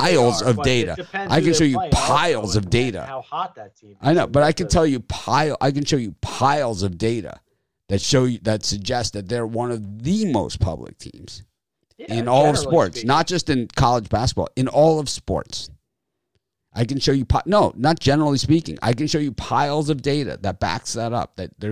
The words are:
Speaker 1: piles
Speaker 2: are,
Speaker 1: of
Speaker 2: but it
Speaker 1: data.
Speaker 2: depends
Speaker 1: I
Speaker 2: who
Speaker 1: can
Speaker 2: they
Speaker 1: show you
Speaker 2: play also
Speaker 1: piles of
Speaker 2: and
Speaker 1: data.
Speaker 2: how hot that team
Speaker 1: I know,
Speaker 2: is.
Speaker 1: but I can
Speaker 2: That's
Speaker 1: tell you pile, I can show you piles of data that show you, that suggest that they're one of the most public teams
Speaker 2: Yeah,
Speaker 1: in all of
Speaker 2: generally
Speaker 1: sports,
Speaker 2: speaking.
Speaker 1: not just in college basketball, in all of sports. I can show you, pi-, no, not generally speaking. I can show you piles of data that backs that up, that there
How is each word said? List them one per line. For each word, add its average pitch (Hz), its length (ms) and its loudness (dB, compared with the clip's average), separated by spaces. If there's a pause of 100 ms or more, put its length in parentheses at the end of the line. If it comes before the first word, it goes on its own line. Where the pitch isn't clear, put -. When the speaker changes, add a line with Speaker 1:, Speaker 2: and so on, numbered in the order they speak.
(180)
Speaker 1:
piles 120 240 4
Speaker 2:
are, 110 80 2
Speaker 1:
of 113 80 2
Speaker 2:
but 135 100 0
it - 20 4 (160)
Speaker 1:
data. 82 120 -4
Speaker 2:
depends 190 360 -8
Speaker 1:
I 143 60 4
Speaker 2:
who - 60 4
Speaker 1:
can 165 80 4
Speaker 2:
they 156 40 2
Speaker 1:
show 160 60 4
you 135 140 2
Speaker 2:
play 170 140 -4
also - 140 2
Speaker 1:
piles 123 520 0
of 101 60 0
Speaker 2:
and 87 100 -10
Speaker 1:
data. 117 320 -2
Speaker 2:
how 135 160 -10
hot - 340 -8
that 104 220 -20
team 104 240 -20
Speaker 1:
I 139 100 2
know, 170 140 4
Speaker 2:
is. - 60 -8
Speaker 1:
but 143 120 4
I 156 80 4
can 175 140 -4
Speaker 2:
That's - 80 -2
Speaker 1:
tell 165 120 4
you 135 140 2
pile, 139 600 -2
I 139 100 2
can 143 140 -2
show 156 100 0
you 117 240 -4
piles 127 640 0
of 92 140 -2
data 110 420 -4 (480)
that 98 140 -2
show 131 240 4
you, 123 160 -2
that 107 240 -2
suggest 107 480 -4
that 98 160 -8
they're 117 180 -2
one 117 240 -4
of 107 320 -8
the 202 260 0
most 101 300 -2
public 76 380 -4
teams - 460 -20 (540)
Speaker 2:
Yeah, - 160 -16
Speaker 1:
in 117 140 -2
all 135 200 6
of 147 100 2
Speaker 2:
generally - 120 -2
Speaker 1:
sports, 135 280 2
Speaker 2:
speaking. 113 100 -6
Speaker 1:
not 151 200 4
just 175 220 -2
in 127 280 -2
college 120 320 2
basketball, 104 480 -2
in 131 100 0
all 156 320 4
of 143 80 -6
sports. - 600 -6 (1080)
I 113 60 0
can 131 160 -2
show 143 140 2
you, 135 100 2
pi-, - 220 2
no, 180 320 4
not 156 240 2
generally 143 360 4
speaking. 156 440 0
I 110 100 0
can 143 160 -2
show 151 100 0
you 147 140 -2
piles 143 580 -2
of 147 120 -2
data 135 400 -2
that 95 180 -4
backs 95 320 -4
that 113 220 -4
up, 110 240 -6
that 92 200 -12
there 107 140 -6